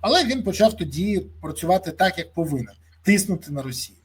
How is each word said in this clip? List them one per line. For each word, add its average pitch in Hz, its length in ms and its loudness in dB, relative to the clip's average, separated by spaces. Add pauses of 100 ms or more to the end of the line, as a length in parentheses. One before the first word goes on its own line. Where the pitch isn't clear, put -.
Але 285 240 2
він 247 180 -2
почав 202 340 2
тоді 180 480 -2 (160)
працювати 165 500 -2
так, 185 260 0
як 165 160 -10
повинен: 147 420 -4 (280)
тиснути 196 480 2
на 143 100 -8
Росію. 131 420 -10